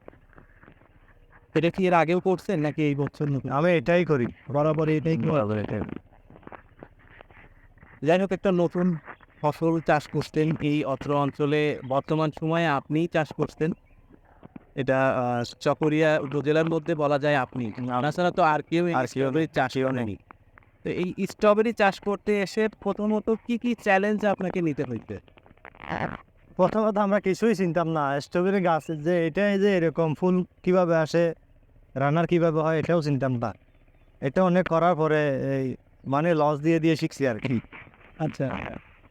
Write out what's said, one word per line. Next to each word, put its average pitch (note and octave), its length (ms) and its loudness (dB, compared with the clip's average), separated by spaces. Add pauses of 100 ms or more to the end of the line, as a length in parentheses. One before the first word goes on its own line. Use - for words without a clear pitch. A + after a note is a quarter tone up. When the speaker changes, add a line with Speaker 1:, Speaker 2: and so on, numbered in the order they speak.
(1500)
Speaker 1:
এটা D#3+ 160 2
কি F#3 160 0
এর F3+ 80 4
আগেও E3+ 260 4
করছেন F#3 400 -2
নাকি D3+ 220 -2
এই C#3+ 120 2
বছর C#3+ 340 -4
নতুন? C#3 220 -4
Speaker 2:
আমি D#3 220 2
এটাই E3+ 320 2
করি। C3+ 220 2 (260)
Speaker 1:
বরাবর D#3 360 0
এটাই D#3 280 0
করেন? C3 140 -2
Speaker 2:
বরাবর G#2+ 280 0
এটাই। G#2 220 -4 (2250)
Speaker 1:
যাই D#3+ 180 4
হোক, G3 120 -2
একটা G3 200 0
নতুন F3 440 0 (440)
ফসল E3 400 0
চাষ D3+ 260 0
করছেন D#3 540 -2
এই D3 240 0
অত্র C3+ 320 -4
অঞ্চলে। C#3+ 640 0 (100)
বর্তমান D3+ 420 0 (100)
সময়ে E3 260 0
আপনিই D3+ 400 0
চাষ D#3 260 -2
করছেন। D#3 400 -4 (1000)
এটা, C3 340 0
আহ, B2 360 -2 (160)
চকরিয়া D3+ 600 2
উপজেলার D3 500 0
মধ্যে E3 240 -2
বলা D3 240 0
যায় D3 180 2
আপনি। B2 400 -4
Speaker 2:
আমি। B2 260 -2
Speaker 1:
তাছাড়া E3+ 280 0
তো F3+ 120 0
আর D3+ 200 2
কেউ E3+ 240 0
এই E3+ 80 -2
Speaker 2:
আর - 40 0
কেউ B2+ 80 0
Speaker 1:
স্ট্রবেরি C3+ 400 0
চাষ C#3 260 -2
Speaker 2:
কেউ C3 160 0
নেই। C3 160 -2
Speaker 1:
করেনি। G2+ 120 -6 (680)
তো E3+ 60 -4
এই F3+ 240 -4 (160)
স্ট্রবেরি G#3+ 420 2
চাষ G3 280 0
করতে G3+ 420 -2
এসে A3 260 -2
প্রথমত G#3+ 640 -4
কি A3+ 280 -2
কি A#3+ 160 -4
চ্যালেঞ্জ G#3 520 0
আপনাকে F#3 360 -2
নিতে D3+ 220 -2
হইছে? A2 360 -8 (1400)
Speaker 2:
প্রথমত G#3+ 400 2
আমরা G3+ 240 2
কিছুই G#3 340 0
চিনতাম E3+ 340 0
না। D3 320 -2
স্ট্রবেরি F#3 440 0
গাছ E3 260 0
যে E3 360 0
এটাই G3 320 0
যে G3 180 4
এরকম E3 380 0
ফুল F#3 300 0 (180)
কিভাবে F3+ 340 4
আসে, D#3+ 380 2 (600)
রানার D3 320 2
কিভাবে D#3+ 340 2
হয় D#3+ 180 0
এটাও E3 240 0
চিনতাম C3+ 340 0
না। A#2 180 -6 (680)
এটা C#3 240 0
অনেক F3+ 240 2
করার E3 280 2
পরে D3+ 340 2 (280)
এই C3 180 -4 (300)
মানে D3+ 280 2
লস D3+ 260 2
দিয়ে D#3+ 200 2
দিয়ে D#3+ 160 2
শিখছি D3+ 300 -4
আর A2+ 120 -2
কি। A#2 220 -2 (580)
Speaker 1:
আচ্ছা। D3 320 -4 (600)